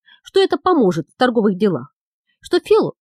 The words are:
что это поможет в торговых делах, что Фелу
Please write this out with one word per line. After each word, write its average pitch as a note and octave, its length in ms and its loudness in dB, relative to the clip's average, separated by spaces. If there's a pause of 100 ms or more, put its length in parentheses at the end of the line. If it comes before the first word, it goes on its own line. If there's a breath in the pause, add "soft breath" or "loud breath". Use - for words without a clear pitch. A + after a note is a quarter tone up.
(220 soft breath)
что - 180 -2
это F#4+ 180 0
поможет G3+ 500 0
в - 80 -20
торговых A3 400 0
делах, F3 380 -4 (460)
что - 200 -4
Фелу G4+ 400 0